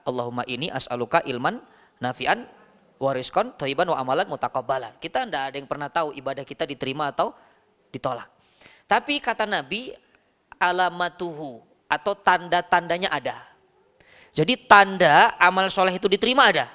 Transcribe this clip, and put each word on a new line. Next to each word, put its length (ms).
"Allahumma 400
inni 240
as'aluka 560
ilman 400
nafi'an 400
wa 160
rizqan 400
thayyiban 320
wa 80
amalan 320
mutaqabbalan." 720
Kita 240
ndak 200
ada 20
yang 160
pernah 160
tahu 320
ibadah 240
kita 240
diterima 480
atau 160
ditolak. 320
Tapi 340
kata 240
Nabi, 480
"Alamatuhu," 1040
atau 320
tanda-tandanya 880
ada. 320
Jadi 320
tanda 720
amal 320
soleh 240
itu 160
diterima 400
ada. 240